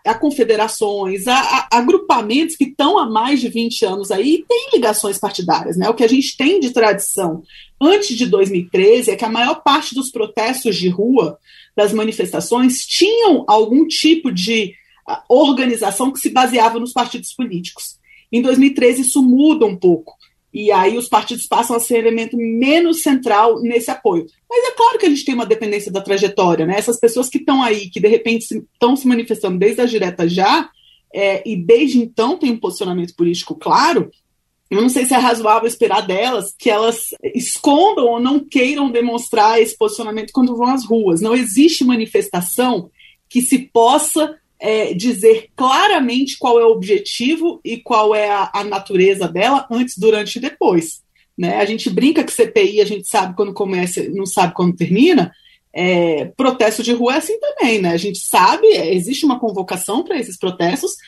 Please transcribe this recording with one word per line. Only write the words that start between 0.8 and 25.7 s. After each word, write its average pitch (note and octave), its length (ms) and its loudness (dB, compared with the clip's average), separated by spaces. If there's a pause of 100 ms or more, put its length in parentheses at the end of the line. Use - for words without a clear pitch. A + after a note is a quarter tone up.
a, B3+ 100 2
a, B3+ 400 0
agrupamentos B3+ 800 0
que - 80 0
estão D#4+ 340 0
há C#4+ 100 -2
mais A#3 320 0
de A#3 80 -4
vinte A#3 360 -4
anos G3 260 -4
aí A3+ 240 0
e - 100 -2
têm A#4+ 300 -2
ligações G#3+ 420 0
partidárias, E3+ 600 -4
né? F#3 120 -2
O A3+ 60 0
que C4 80 -2
a A3+ 60 6
gente C4 280 0
tem D#4+ 220 0
de C4 120 -2
tradição G3 720 -2 (380)
antes F4+ 360 2
de A#3+ 100 -2
dois G3 240 2
mil F3+ 120 -2
e F3+ 60 -10
treze G#3+ 440 4
é F#3+ 40 -2
que - 80 -6
a A3 60 -2
maior A#3+ 320 -2
parte D4 320 0
dos C4 160 -6
protestos A3+ 680 -4
de F3 120 -2
rua, G3+ 500 0 (380)
das G#3 160 2
manifestações, A3+ 920 -2
tinham G#4 640 2
algum A3 400 4
tipo D#4+ 460 0
de, F#3+ 420 -2 (320)
ah, - 220 -10
organização B3 840 2
que - 60 -10
se - 120 -4
baseava A#3 500 2
nos A#3+ 120 -8
partidos A#3+ 400 -6
políticos. F#3 640 -10 (360)
Em A#3+ 100 2
dois B3+ 160 2
mil C4+ 120 4
e C#4 40 -8
treze B3+ 280 2
isso C4+ 200 0
muda C4 440 4
um F#3 100 -2
pouco, F3 380 0 (380)
e G#3 180 -2
aí G3 280 2
os B3 100 -8
partidos A3 380 -2
passam A#3+ 280 -2
a A#3 60 0
ser A#3+ 180 0
elemento A3+ 380 -2
menos C4+ 680 0
central A#3 600 2
nesse A#3 280 -2
apoio. G#3 360 -2 (220)
Mas B4 200 0
é B4 40 -6
claro A#4 260 2
que G4+ 80 2
a - 20 6
gente C#4+ 160 0
tem C4 100 -2
uma A#3+ 120 -4
dependência G#3 440 -2